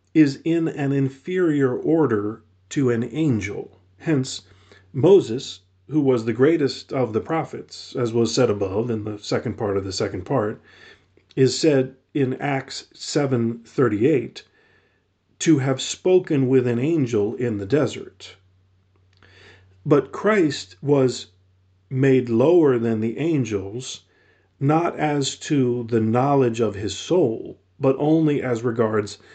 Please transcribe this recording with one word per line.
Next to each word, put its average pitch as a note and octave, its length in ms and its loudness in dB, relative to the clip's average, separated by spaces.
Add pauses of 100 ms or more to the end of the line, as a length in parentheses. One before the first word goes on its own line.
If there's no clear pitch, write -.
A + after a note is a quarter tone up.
(160)
is C#3+ 280 4
in E3 240 0
an C#3 240 -4
inferior C#3 840 0
order A#2 640 0 (280)
to C3+ 200 0
an A#2 220 0
angel. G#2+ 680 -4 (200)
Hence, C#3+ 420 -2 (500)
Moses, C3+ 680 2 (280)
who D3 140 0
was B2+ 240 2
the A#2 80 -2
greatest C#3 580 0
of A#2+ 220 -2
the G#2+ 80 0
prophets, - 760 -8
as A#2+ 160 -2
was A#2 220 2
said B2 160 2
above G2+ 400 -2
in A2 140 -4
the G#2 160 -10
second A#2 360 -6
part G2+ 220 -4
of F#2+ 60 -4
the F#2+ 80 -8
second F#2+ 340 -6
part, A#2 340 -4 (760)
is C3 240 2
said C3+ 360 2 (180)
in C3 220 0
Acts - 580 -8
seven A#2+ 680 -2
thirty-eight A#2 840 0 (960)
to D#3 220 4
have C3 220 -2
spoken E3+ 640 0
with B2+ 180 4
an A#2+ 140 0
angel A#2+ 560 0
in A#2 220 -4
the G2 80 -6
desert. - 720 -4 (1500)
But C#3+ 280 2
Christ G3 680 0
was C3+ 460 2 (640)
made C3 400 2
lower C3+ 500 4
than A2+ 220 -2
the A#2 160 -4
angels, A#2+ 880 -4 (560)
not D#3 360 0
as D3 380 -2
to B2 540 -2
the A#2 100 2
knowledge A#2+ 640 2
of G#2 140 0
his G2 220 -6
soul, D3 640 -2 (220)
but C3+ 180 2
only D3+ 420 2
as A#2 220 -4
regards A2 540 -2 (180)